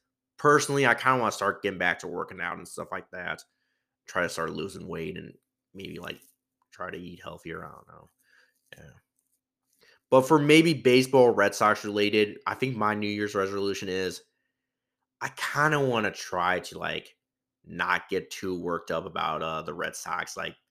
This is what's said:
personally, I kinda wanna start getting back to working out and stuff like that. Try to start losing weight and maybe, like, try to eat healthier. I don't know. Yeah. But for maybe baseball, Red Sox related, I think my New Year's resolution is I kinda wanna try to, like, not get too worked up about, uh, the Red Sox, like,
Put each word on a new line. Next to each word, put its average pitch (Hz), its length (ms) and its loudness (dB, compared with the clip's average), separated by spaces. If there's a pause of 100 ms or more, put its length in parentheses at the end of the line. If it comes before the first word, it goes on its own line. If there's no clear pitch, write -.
(380)
personally, 143 500 4
I 117 80 6
kinda 131 240 2
wanna 110 120 0
start 101 300 -2
getting 95 180 -2
back 87 200 0
to 87 80 -12
working 87 340 -8
out 87 160 -6
and 87 100 -16
stuff 85 240 -12
like 92 200 -10
that. 87 320 -10 (640)
Try 90 160 -2
to 85 60 0
start 82 220 -4
losing 85 360 -10
weight 85 300 -8
and 80 160 -14 (400)
maybe, 85 260 -14
like, - 220 -12 (500)
try 90 180 -12
to 92 80 -12
eat 87 240 -16
healthier. 85 440 -14
I - 60 -18
don't - 160 -20
know. - 220 -20 (680)
Yeah. 76 120 -20 (1200)
But 131 120 8
for 151 180 6
maybe 160 340 8
baseball, 127 580 6
Red 101 220 4
Sox 107 300 4
related, 104 640 0
I 104 80 -4
think 131 220 -4
my 107 180 0
New 104 140 -4
Year's 104 260 -4
resolution 98 540 -2
is 92 320 -4 (1000)
I 127 100 -6
kinda 147 520 0
wanna 117 300 0
try 90 500 -2
to, 85 160 -14
like, 80 380 -8 (500)
not 87 420 -4
get 90 240 -4
too 92 260 -6
worked 85 340 -6
up 82 140 -2
about, 82 360 -4
uh, 80 220 -4
the 80 100 -8
Red 80 240 -6
Sox, 82 400 -8
like, 85 180 -8 (160)